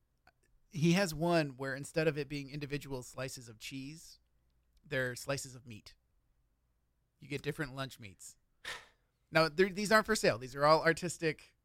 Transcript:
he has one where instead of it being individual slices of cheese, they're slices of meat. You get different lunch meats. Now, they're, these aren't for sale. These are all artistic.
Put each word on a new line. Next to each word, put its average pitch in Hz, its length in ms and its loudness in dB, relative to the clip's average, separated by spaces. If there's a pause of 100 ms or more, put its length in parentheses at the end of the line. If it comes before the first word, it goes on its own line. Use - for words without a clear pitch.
(720)
he 170 220 4
has 185 220 2
one 156 420 2
where 135 180 -4
instead 151 320 -2
of 147 120 0
it 143 100 -6
being 143 220 -8
individual 139 500 -8
slices 127 480 -10
of 107 100 -20
cheese, 135 600 -14 (680)
they're 131 280 -2
slices 135 400 -8
of 120 100 -20
meat. 110 300 -18 (1200)
You - 80 -20
get 139 140 -6
different 143 340 -6
lunch 135 240 -10
meats. - 360 -18 (1000)
Now, 160 140 6
they're, 160 220 2
these 185 240 -2
aren't 214 120 6
for 214 100 0
sale. 165 220 2
These 123 180 -12
are 139 100 2
all 156 180 8
artistic. 165 680 0 (120)